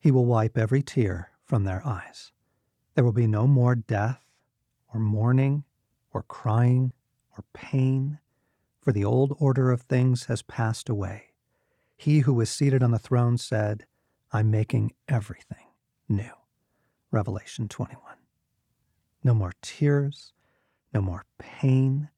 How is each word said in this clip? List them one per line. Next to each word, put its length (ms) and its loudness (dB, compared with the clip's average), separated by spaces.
He 80 4
will 160 4
wipe 320 0
every 240 0
tear 480 -4
from 180 -2
their 240 -4
eyes. 460 -12
There 80 4
will 80 2
be 160 2
no 180 2
more 300 4
death, 440 -4
or 60 -6
mourning, 640 0
or 120 -8
crying, 680 2
or 140 -16
pain, 680 -2
for 120 -2
the 120 0
old 340 0
order 320 2
of 120 0
things 420 0
has 180 -4
passed 460 -6
away. 380 -6
He 240 2
who 140 2
was 160 0
seated 320 0
on 80 4
the 80 0
throne 400 0
said, 480 -4
"I'm 180 2
making 420 -2
everything 600 -8
new." 240 -4
Revelation 560 -4
twenty-one. 500 -12
No 120 4
more 180 -2
tears, 680 -2
no 80 0
more 260 -6
pain 800 -2